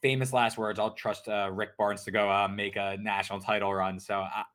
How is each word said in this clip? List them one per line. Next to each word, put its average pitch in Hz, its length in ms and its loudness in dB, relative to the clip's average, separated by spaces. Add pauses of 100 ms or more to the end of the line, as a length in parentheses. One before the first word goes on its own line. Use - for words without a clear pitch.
famous 131 320 2
last 117 240 4
words, 107 220 -2
I'll 107 160 0
trust, - 340 -4
uh, 101 240 0
Rick 101 240 -4
Barnes 101 280 0
to 107 60 -8
go, 101 200 4
uh, 98 180 4
make 101 280 -4
a 98 220 -2
national 101 420 -2
title 101 340 0
run. 95 260 0
So 98 200 -2
I, 95 240 -6 (100)